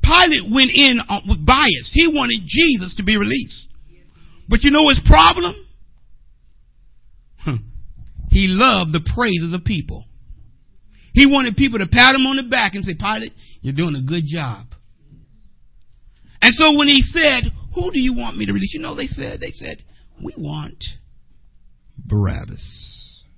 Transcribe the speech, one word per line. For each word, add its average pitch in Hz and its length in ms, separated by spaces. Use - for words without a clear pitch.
Pilate 311 480
went 262 220
in, 262 280
uh, 202 260
with 165 200
bias. 247 460
He 330 160
wanted 247 360
Jesus 220 520
to 208 80
be 214 120
released. - 520
But - 160
you 277 80
know 302 160
his 269 180
problem? 349 480
Huh. 123 220
He 196 180
loved 190 440
the 165 80
praises 170 540
of 175 100
people. 147 420
He 277 100
wanted 269 320
people 233 220
to 190 80
pat 247 280
him 262 120
on 269 100
the 269 60
back 226 320
and 196 100
say, 175 100
"Pilate, 214 380
you're 135 100
doing 156 220
a 131 80
good 160 240
job." 127 480
And 240 100
so 311 200
when 294 160
he 277 120
said, 254 520
"Who 359 180
do 277 80
you 254 120
want 220 240
me 208 100
to 202 60
release?" 202 220
You 302 60
know, - 140
they - 120
said, - 340
they - 120
said, - 300
"We - 160
want 151 480
Barabbas. - 1300